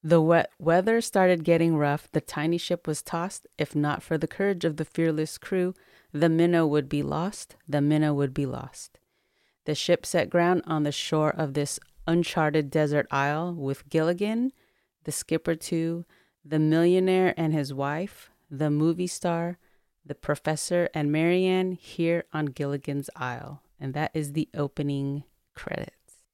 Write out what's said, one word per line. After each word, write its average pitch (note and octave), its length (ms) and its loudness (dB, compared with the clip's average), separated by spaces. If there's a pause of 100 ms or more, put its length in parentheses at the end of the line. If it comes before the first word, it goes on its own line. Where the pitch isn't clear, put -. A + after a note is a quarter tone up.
"The E3 180 6
wet E3 380 4
weather F#3 420 2
started F3+ 440 2
getting E3 320 4
rough. D3 340 0
The D#3 100 0
tiny D#3+ 380 -2
ship - 300 -4
was D3+ 140 -4
tossed. F3 440 -8 (120)
If D3+ 180 -4
not D3 260 -2
for D#3+ 160 -2
the D#3 80 -2
courage G3 380 -2
of D#3 120 0
the D#3+ 80 -4
fearless D#3 540 -2
crew, F#3 360 -2 (380)
the D3+ 160 2
minnow E3 380 4
would C#3+ 220 0
be C#3+ 160 -2
lost. D#3 500 -6 (140)
The C#3+ 120 0
minnow D3+ 320 4
would C#3 220 0
be C#3+ 100 -2
lost. B2+ 540 -12 (680)
The D3+ 120 -2
ship - 280 0
set E3+ 240 0
ground F3 380 2
on D#3 160 0
the D3 80 0
shore D#3 400 0
of D3 240 -4
this C#3+ 240 -2 (300)
uncharted D#3+ 600 2
desert D3 440 2
isle D3+ 420 -2
with C#3 340 -6
Gilligan, G3+ 640 0 (520)
the D3+ 80 -8
skipper - 420 -2
too, E3 500 -4 (400)
the D3+ 140 -2
millionaire F3+ 800 4
and D#3+ 160 0
his C#3+ 200 -2
wife, C#3+ 560 -6 (220)
the D3+ 200 -2
movie E3 360 0
star, E3+ 520 -4 (460)
the - 120 -12
professor, D#3 760 -2
and D3 200 0
Marianne F#3 600 2
here E3+ 600 -2
on D#3 140 -2
Gilligan's C#3+ 680 -4
Isle." B2+ 480 -10 (160)
And C3+ 160 -8
that D3 200 -4
is D3 180 -6
the D3+ 220 -4
opening C#3+ 680 -4 (300)
credits. - 800 -12